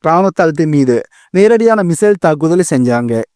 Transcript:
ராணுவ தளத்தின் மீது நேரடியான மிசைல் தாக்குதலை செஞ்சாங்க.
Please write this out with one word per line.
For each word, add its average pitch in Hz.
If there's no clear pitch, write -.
ராணுவ 180
தளத்தின் 156
மீது 127
நேரடியான 220
மிசைல் 185
தாக்குதலை 160
செஞ்சாங்க. 120